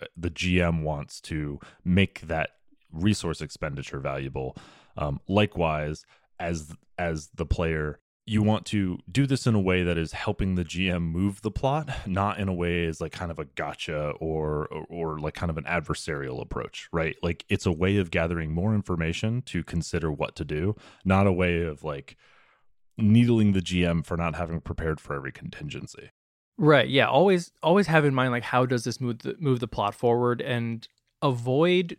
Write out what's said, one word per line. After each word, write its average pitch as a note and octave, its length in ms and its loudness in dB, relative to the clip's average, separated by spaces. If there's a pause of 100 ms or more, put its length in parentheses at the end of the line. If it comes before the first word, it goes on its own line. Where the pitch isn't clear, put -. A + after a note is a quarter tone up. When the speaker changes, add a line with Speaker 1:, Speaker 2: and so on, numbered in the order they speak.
(180)
Speaker 1:
the E2+ 140 -6
G F2+ 300 2
M E2 220 2
wants D2 380 -6
to D2 400 -8 (240)
make F2+ 420 2
that D#2+ 220 -2 (440)
resource E2+ 480 0
expenditure C#2+ 580 -8
valuable. C2+ 560 -6 (400)
Um, C#2+ 320 -4
likewise, D#2+ 760 0 (340)
as, D#2+ 340 -6 (240)
as E2 380 -4
the D#2+ 100 -4
player, D#2 540 -2 (260)
you G#2+ 160 0
want G#2+ 260 2
to F#2+ 300 -2 (140)
do C3+ 160 2
this C3+ 180 0
in A2+ 100 4
a G#2 40 4
way F#2 240 4
that F2 140 2
is D#2+ 160 -2
helping F#2+ 420 -2
the F2 80 0
G F2+ 260 -2
M F2 140 0
move F#2 380 -2
the G#2+ 100 -2
plot, C#3+ 380 -2 (180)
not G2 320 -2
in G2 80 -2
a F#2 60 0
way F2 340 0
as, D#2+ 140 -6
like, D#2+ 100 -6
kind F2 180 -8
of D#2+ 100 -10
a D2+ 60 -6
gotcha D2 680 -6 (100)
or, D#2 500 -2
or, D#2 180 -10
or, D#2+ 300 -4
like, D2+ 140 -4
kind F2 160 -4
of D#2 80 -2
an D2 80 -8
adversarial D2 760 -4
approach, - 520 -8
right? D#2+ 280 0
Like, E2+ 280 -2
it's G2 160 0
a F#2 80 2
way F#2 240 2
of F2+ 120 0
gathering E2 440 -2
more G2 200 0
information F#2+ 680 -2
to E2 200 -4
consider E2 460 -2
what D2 280 -4
to D#2 80 -6
do, D#2 280 -2 (300)
not F#2+ 240 4
a F#2+ 60 4
way F2 300 2
of, D#2 200 -6
like, C#2+ 320 -10 (840)
needling A2 540 6
the F#2+ 100 4
G F2+ 240 2
M E2+ 160 2
for F2 140 -4
not E2+ 200 -2
having E2 260 -6
prepared D#2 400 -4
for - 120 -10
every C2+ 200 -8
contingency. - 760 -14 (460)
Speaker 2:
Right, D3+ 300 6
yeah. C3 200 4
Always, F3 440 4 (100)
always F3 260 4
have D#3 180 6
in C3+ 100 4
mind, B2+ 160 2
like, A#2+ 120 -2
how B2+ 220 4
does B2 200 0
this A#2+ 160 -4
move A#2+ 180 -4
the, C3 200 -6
move C3 200 2
the A#2+ 80 -4
plot G2+ 260 -2
forward, A#2+ 480 2
and A#2 460 -4 (360)
avoid D#3 760 2